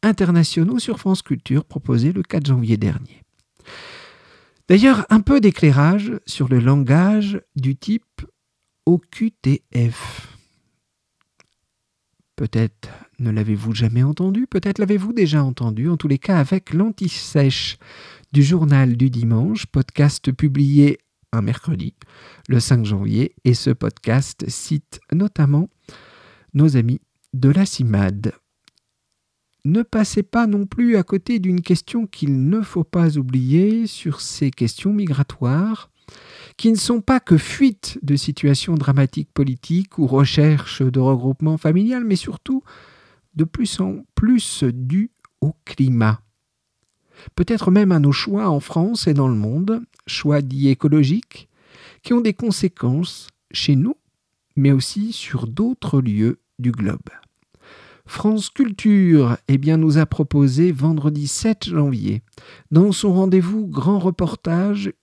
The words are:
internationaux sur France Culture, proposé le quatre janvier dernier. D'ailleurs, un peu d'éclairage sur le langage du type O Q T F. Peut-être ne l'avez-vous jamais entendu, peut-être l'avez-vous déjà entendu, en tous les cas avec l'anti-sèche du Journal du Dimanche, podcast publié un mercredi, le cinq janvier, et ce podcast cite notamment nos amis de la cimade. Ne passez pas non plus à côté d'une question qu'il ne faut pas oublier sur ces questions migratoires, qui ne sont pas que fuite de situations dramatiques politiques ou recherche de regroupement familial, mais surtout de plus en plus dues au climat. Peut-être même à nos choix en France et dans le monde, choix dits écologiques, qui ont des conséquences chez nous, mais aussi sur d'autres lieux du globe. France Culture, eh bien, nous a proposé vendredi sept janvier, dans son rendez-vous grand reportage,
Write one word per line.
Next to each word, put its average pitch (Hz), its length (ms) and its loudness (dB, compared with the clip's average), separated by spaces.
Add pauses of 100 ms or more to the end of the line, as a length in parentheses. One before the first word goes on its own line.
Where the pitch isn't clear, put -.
internationaux 180 800 0
sur 226 180 -6
France 190 240 -2
Culture, - 420 -4
proposé 131 480 -2
le 185 120 -4
quatre 147 240 -4
janvier 120 280 0
dernier. - 460 -6 (1500)
D'ailleurs, 208 440 4
un 214 80 6
peu 269 200 2
d'éclairage 180 760 4 (120)
sur - 240 -4
le 127 100 4
langage 165 800 2 (160)
du 135 200 -2
type - 480 -8 (640)
O 170 100 4
Q - 320 -6
T - 340 -2 (120)
F. - 600 -4 (2000)
Peut-être 113 540 -4 (300)
ne 117 100 -2
l'avez-vous 107 460 -2
jamais 117 260 0
entendu, 185 460 -2
peut-être 202 320 -4
l'avez-vous 208 340 -2
déjà 156 300 2
entendu, 123 460 -4
en 170 80 0
tous 156 100 -6
les 139 100 0
cas 180 220 0
avec 185 340 -2
l'anti-sèche 165 1040 -2 (540)
du 143 100 4
Journal 139 560 2
du 131 140 2
Dimanche, 117 560 -2
podcast 139 640 -2
publié 143 640 2 (340)
un 113 100 -2
mercredi, 123 520 -6 (540)
le 123 120 2
cinq 117 260 2
janvier, 107 580 -2
et 123 100 4
ce 127 160 -2
podcast 117 800 -4
cite - 520 -8 (120)
notamment 165 580 0 (840)
nos 143 220 4
amis 120 240 0 (320)
de 135 160 2
la 190 180 4
cimade. 101 640 -2 (1300)
Ne 185 160 2
passez 214 420 -2
pas 233 220 0
non 202 200 0
plus 240 320 0
à 180 60 2
côté 208 360 -2
d'une 180 220 0
question 208 440 -2
qu'il 139 440 -2
ne 220 120 0
faut 180 220 -4
pas 165 340 0
oublier 147 720 0
sur - 320 -8
ces - 320 -4
questions 123 400 -4
migratoires, 170 960 -2 (680)
qui 226 120 2
ne 226 60 4
sont 240 240 -2
pas 254 220 0
que 165 160 4
fuite - 640 -2
de 143 140 0
situations 143 580 -2
dramatiques 139 580 0
politiques 143 640 -4
ou 147 60 2
recherche 139 760 2
de 131 180 0
regroupement 135 580 0
familial, 214 460 0
mais 202 140 0
surtout - 440 -6 (720)
de 160 100 0
plus - 340 -6
en 190 240 -6 (120)
plus 220 500 0
dues 127 460 -2 (280)
au 151 240 -4
climat. 117 580 0 (1120)
Peut-être 185 360 0
même 190 220 4
à 160 60 4
nos 143 120 4
choix 202 380 -2
en 147 100 0
France 180 480 -2
et 156 60 2
dans 139 160 2
le 117 60 0
monde, 160 460 -2 (260)
choix 147 340 -2
dits 135 260 -2
écologiques, 147 800 0 (540)
qui - 100 -6
ont 240 80 2
des 226 140 0
conséquences 175 960 -4 (220)
chez - 260 0
nous, 208 180 0 (640)
mais 139 160 4
aussi 202 400 -2
sur 120 340 -8
d'autres 156 540 -2
lieux 110 400 -2 (180)
du 123 120 -2
globe. 104 280 -6 (1080)
France 214 440 -4
Culture, 190 880 2 (100)
eh 135 100 2
bien, 156 200 2
nous 156 200 2
a 156 80 4
proposé 143 680 0
vendredi 147 520 -2
sept 214 440 -4
janvier, 123 520 -2 (480)
dans 180 220 4
son 190 220 0
rendez-vous 190 520 0
grand 175 320 -2
reportage, 185 920 -4 (120)